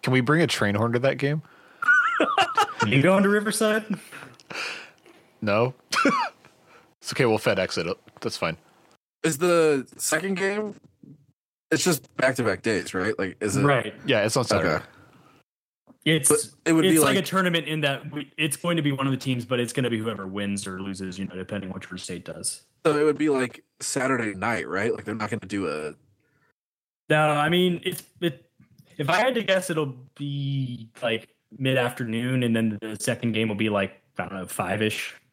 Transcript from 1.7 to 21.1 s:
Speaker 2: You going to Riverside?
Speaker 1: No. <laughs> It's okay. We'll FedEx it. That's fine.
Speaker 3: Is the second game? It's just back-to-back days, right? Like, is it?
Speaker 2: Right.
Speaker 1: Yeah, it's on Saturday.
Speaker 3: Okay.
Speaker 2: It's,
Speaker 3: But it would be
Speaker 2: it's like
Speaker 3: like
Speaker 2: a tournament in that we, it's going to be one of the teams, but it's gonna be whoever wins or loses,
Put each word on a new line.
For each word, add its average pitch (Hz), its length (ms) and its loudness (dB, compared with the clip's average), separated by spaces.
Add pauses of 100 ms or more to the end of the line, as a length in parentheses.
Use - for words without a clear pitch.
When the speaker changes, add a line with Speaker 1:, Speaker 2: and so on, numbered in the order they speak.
Speaker 2:
You 131 140 4
going 190 220 6
to 196 60 4
Riverside? 214 560 0 (1600)
Speaker 1:
No. 110 320 2 (300)
<laughs> - 100 4 (880)
It's - 120 -10
okay. 139 120 2
We'll 110 140 4
FedEx 95 380 0
it. 90 200 -4 (220)
That's - 160 -6
fine. 82 220 -2 (680)
Speaker 3:
Is 156 140 2
the 156 500 4 (100)
second 185 380 -2
game? 202 400 -2 (960)
It's 160 120 2
just 165 340 0
back-to-back 120 440 0
days, 107 320 -2
right? 98 240 -2
Like, 92 220 -4
is 101 160 -2
it? 135 80 2
Speaker 2:
Right. 123 320 2 (100)
Speaker 1:
Yeah, 110 200 4
it's 110 100 0
on 127 80 2
Saturday. 85 320 2
Speaker 3:
Okay. - 80 -4 (1200)
Speaker 2:
It's, 151 240 2
Speaker 3:
But 151 160 2 (200)
it 165 80 4
would 160 100 6
be - 60 6
Speaker 2:
it's 160 100 6
like 139 160 4
Speaker 3:
like 185 80 2
Speaker 2:
a - 20 -4
tournament 170 420 0
in 156 140 -2
that 139 300 -2
we, 143 260 -10
it's 156 200 -2
going 170 180 -2
to 160 80 0
be 143 80 2
one 135 160 -2
of 135 40 0
the 127 60 0
teams, 127 280 -4
but 120 140 -2
it's 120 140 -2
gonna 123 160 0
be 113 80 0
whoever 107 300 -6
wins 101 400 -4
or 95 140 -8
loses, 95 360 -8